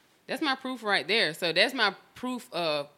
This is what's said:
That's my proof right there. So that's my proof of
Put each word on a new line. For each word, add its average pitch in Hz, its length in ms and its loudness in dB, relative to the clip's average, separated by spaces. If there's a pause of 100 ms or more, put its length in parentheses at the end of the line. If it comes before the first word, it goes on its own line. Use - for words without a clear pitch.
(280)
That's - 140 -4
my 269 140 0
proof 254 260 -8
right 190 240 0
there. 180 280 2
So 170 180 -2
that's 202 220 4
my 214 200 2 (200)
proof 254 380 -6
of 151 440 0